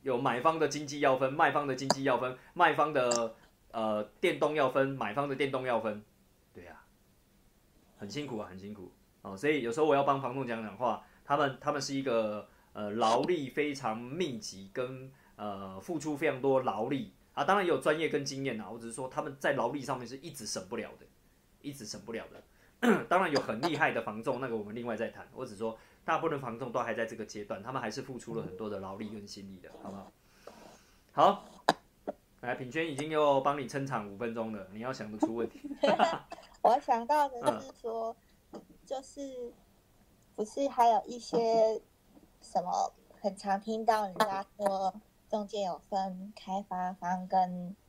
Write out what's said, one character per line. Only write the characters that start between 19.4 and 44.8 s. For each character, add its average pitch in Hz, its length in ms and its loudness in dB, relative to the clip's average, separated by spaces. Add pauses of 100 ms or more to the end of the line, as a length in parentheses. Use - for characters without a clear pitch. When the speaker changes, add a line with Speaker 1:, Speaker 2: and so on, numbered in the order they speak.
Speaker 1:
劳 123 200 2
力 143 100 -4
上 127 180 -4
面 123 80 -10
是 123 120 -12
一 156 120 -12
直 107 160 -12
省 101 220 -6
不 117 80 -6
了 104 200 -6
的， - 80 -20 (560)
一 139 120 -10
直 139 120 -12
省 - 200 -10
不 113 80 -10
了 98 160 -6
的。 - 120 -20 (380)
<clears throat> 190 300 4
当 175 100 6
然 180 120 2
有 135 100 4
很 110 220 -4
厉 160 120 0
害 143 160 4
的 117 120 0
房 107 180 -8
仲， 123 180 -2
那 135 80 -4
个 117 80 -2
我 107 80 -2
们 104 120 -10
另 120 100 -8
外 117 100 -2
再 107 140 -2
谈。 95 240 -16
我 120 100 -8
只 110 100 -10
是 95 40 -14
说 110 180 -4 (300)
大 160 140 2
部 160 100 0
分 147 100 -2
房 117 200 -8
仲 123 120 -8
都 123 80 0
还 117 140 -2
在 113 140 -2
这 117 80 -8
个 107 100 -8
阶 104 180 -10
段， 101 200 -8
他 120 80 -10
们 135 100 -4
还 113 80 -4
是 135 140 -8
付 135 160 -10
出 113 160 -10
了 110 80 -4
很 - 120 -10
多 107 140 -6
的 101 100 -6
劳 95 180 -10
力 107 120 -8
跟 104 180 -12
心 98 220 -14
力 92 100 -16
的， 80 120 -20 (100)
好 101 80 -12
不 98 60 -12
好？ 98 160 -16 (1000)
好， 185 340 6 (960)
来， 123 120 -2
品 127 180 -6
轩 160 160 0
已 147 80 -4
经 147 140 -4
又 147 320 6
帮 143 160 2
你 131 100 -6
撑 135 160 -2
场 123 240 -2
五 101 80 -12
分 113 160 -2
钟 113 220 -4
了， 95 180 -8
你 107 100 -10
要 127 120 -4
想 107 180 -10
得 107 60 -10
出 107 160 0
问 117 160 -2
题。 - 100 -18 (580)
Speaker 2:
<laughs> - 440 -18
我 233 180 6
想 233 280 0
到 294 200 4
的 240 320 -2
是 269 120 -14 (100)
说， 226 340 -6 (360)
Speaker 1:
嗯。 - 100 -14 (240)
Speaker 2:
就 262 160 -6
是 262 500 -10 (840)
不 214 100 -2
是 277 240 0
还 233 180 6
有 220 200 6
一 240 100 -10
些 226 640 4 (600)
什 - 200 -2
么 180 320 0 (260)
很 190 160 -2
常 196 240 0
听 220 240 -4
到 214 220 4
人 185 100 -8
家 196 300 2 (100)
说 190 380 2 (340)